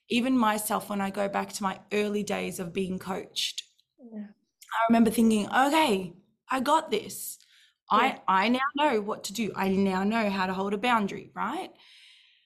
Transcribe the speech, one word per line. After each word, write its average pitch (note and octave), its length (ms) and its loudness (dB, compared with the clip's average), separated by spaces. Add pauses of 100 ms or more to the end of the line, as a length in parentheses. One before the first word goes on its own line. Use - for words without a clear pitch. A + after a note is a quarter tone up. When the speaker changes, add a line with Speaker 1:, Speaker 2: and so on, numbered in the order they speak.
(100)
Speaker 1:
even A#3+ 260 2
myself, G#3+ 540 0
when G3+ 100 -2
I G3 80 -2
go G3 200 -2
back G3 260 -4
to - 80 -8
my F#3+ 180 -4 (120)
early G#3 300 0
days F#3 380 -4
of E3+ 140 -10
being F#3 240 -4
coached, - 640 -8 (500)
Speaker 2:
Yeah. G#3 140 -12 (480)
Speaker 1:
I A3+ 140 2
remember A3+ 220 6
thinking, A3 360 4
"Okay, C4 680 2 (380)
I C4 100 -2
got D#4 300 2
this. - 480 -6 (520)
I, A3 160 4
Speaker 2:
Yeah. C4 200 -4
Speaker 1:
I F#3+ 220 4
now B3+ 120 2 (140)
know C#4 280 2
what G#3 220 -6
to - 80 -10
do. G3+ 220 -2
I F#3+ 140 0
now F#3+ 340 2
know G#3+ 280 2
how G3 160 -2
to F#3+ 80 -2
hold G3 200 -2
a G#3+ 40 -2
boundary," G#3 560 0
right? A#3 380 -6 (720)